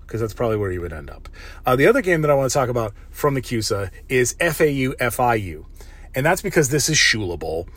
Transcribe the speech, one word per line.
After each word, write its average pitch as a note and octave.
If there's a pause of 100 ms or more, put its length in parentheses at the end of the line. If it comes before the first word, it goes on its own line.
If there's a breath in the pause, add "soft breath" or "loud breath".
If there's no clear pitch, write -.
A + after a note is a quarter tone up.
'cause A2
that's A2
probably A2+
where G2+
you F2+
would E2+
end D2+
up. - (340 loud breath)
Uh, B2+
the C3+
other A#3+
game F3
that D3
I -
wanna C3+
talk B2+
about A2+ (180 soft breath)
from C#3+
the C3
cusa G#2 (160 loud breath)
is B2+
F E3
A D#3
U C3
F A#2+
I A#2+
U, F2 (480 loud breath)
and C3
that's F3+
because E3+
this D3
is D3+
Shula F#2+
Bowl. D#2+